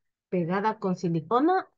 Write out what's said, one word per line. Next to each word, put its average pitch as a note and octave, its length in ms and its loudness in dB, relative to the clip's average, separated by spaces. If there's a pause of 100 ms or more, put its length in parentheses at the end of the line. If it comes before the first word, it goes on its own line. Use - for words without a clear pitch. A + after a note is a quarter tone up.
(300)
pegada G3 480 -2
con F#3 180 -2
silicona, A3+ 800 0